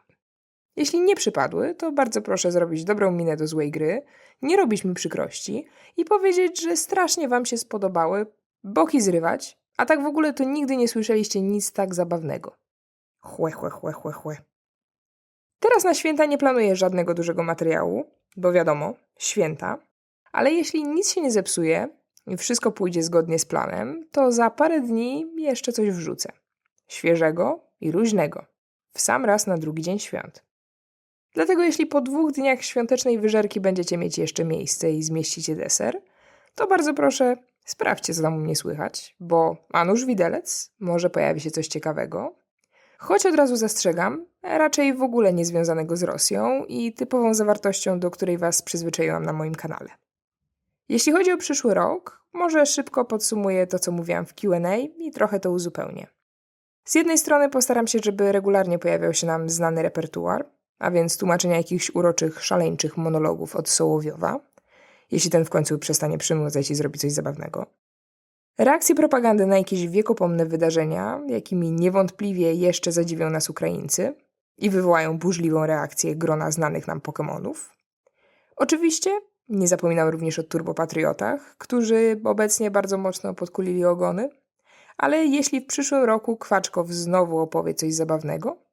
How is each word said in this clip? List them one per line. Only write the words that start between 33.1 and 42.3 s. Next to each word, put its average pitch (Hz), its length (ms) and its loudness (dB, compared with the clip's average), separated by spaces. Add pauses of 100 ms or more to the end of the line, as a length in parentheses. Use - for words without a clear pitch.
wyżerki 214 400 2
będziecie 185 380 0
mieć 170 200 -4
jeszcze 165 280 -2
miejsce 160 460 -2
i 156 120 -2
zmieścicie 160 520 -4
deser, - 460 -2 (540)
to 453 120 0
bardzo 330 260 2
proszę, 269 440 2 (280)
sprawdźcie, - 480 -4
co 165 80 -2
tam 156 160 0
u - 20 -4
mnie 156 160 -4
słychać, - 640 -8
bo 165 380 2 (160)
a 170 120 2
nuż 233 200 2
widelec, 214 760 -2
może 175 300 0
pojawi 156 300 0
się 151 120 -6
coś 160 160 -4
ciekawego. 156 680 -6 (640)